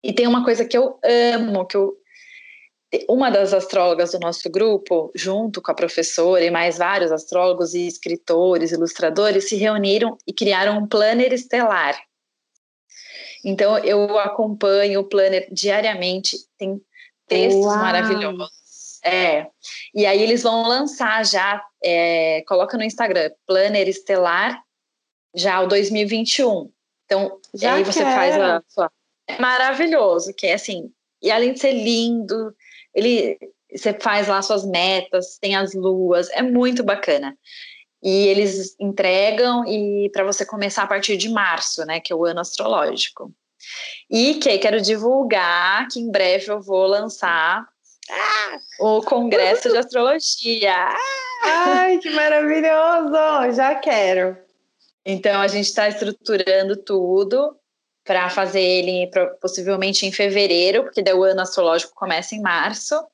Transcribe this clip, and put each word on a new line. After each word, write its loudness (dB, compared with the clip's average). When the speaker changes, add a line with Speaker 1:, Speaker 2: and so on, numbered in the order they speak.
Speaker 1:
E -6
tem 2
uma 2
coisa 2
que -2
eu 0
amo, 0
que -6
eu, 0
uma 2
das 2
astrólogas 0
do -4
nosso -6
grupo, 0
junto -4
com -6
a 0
professora 0
e 2
mais 0
vários 0
astrólogos 0
e -2
escritores, 0
ilustradores, 0
se -4
reuniram 0
e -10
criaram 0
um -2
planner 2
estelar. 0
Então, 2
eu 2
acompanho 0
o -2
planner 2
diariamente, -2
tem -8
textos 4
Speaker 2:
Uau! 0
Speaker 1:
maravilhosos. -2
É. 0
E 2
aí 4
eles 2
vão 2
lançar 0
já, 0
é, 2
coloca 0
no -2
Instagram, -2
Planner 2
Estelar, 0
já 0
o 2
dois 2
mil 0
e 0
vinte -2
e 2
um. -2
Então, -2
Speaker 2:
Já 0
Speaker 1:
aí 2
você 0
faz 2
a 2
Speaker 2:
quero! 0
Speaker 1:
sua... -2
É -12
maravilhoso, 2
que -6
é 2
assim, -8
e 2
além 2
de -8
ser 2
lindo, -2
ele, 0
você -4
faz 0
lá 2
suas -2
metas, -2
tem -2
as -2
luas, 0
é -2
muito 0
bacana. -2
E 2
eles 0
entregam 0
e -2
pra 0
você -2
começar -4
a -2
partir -2
de -4
março, -2
né, -6
que -8
é -2
o 0
ano -2
astrológico. -4
E 2
que 0
quero 2
divulgar 0
que -10
em -6
breve 0
eu -4
vou 0
lançar, -2
ah, -4
o 2
Congresso 2
de 4
Astrologia. 0
Ah! 0
Speaker 2:
Ai, 2
que -6
maravilhoso! 2
Já 2
quero. 0
Speaker 1:
Então, 0
a 2
gente -2
tá 2
estruturando 0
tudo 0
pra 0
fazer -2
ele 0
pro-, -2
possivelmente -2
em -4
fevereiro, 2
porque -4
daí 2
o 4
ano 2
astrológico 0
começa -6
em -10
março. -2